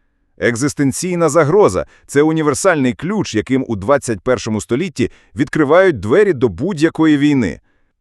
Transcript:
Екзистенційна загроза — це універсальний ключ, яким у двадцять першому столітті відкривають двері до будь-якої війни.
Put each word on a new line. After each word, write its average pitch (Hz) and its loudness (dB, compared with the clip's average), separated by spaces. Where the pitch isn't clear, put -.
Екзистенційна 143 -2
загроза — 143 2
це 143 0
універсальний 156 0
ключ, 180 -6
яким 127 -2
у 113 -4
двадцять 113 -2
першому 110 -2
столітті 131 -4
відкривають 156 2
двері 170 2
до 127 0
будь-якої 156 0
війни. 135 0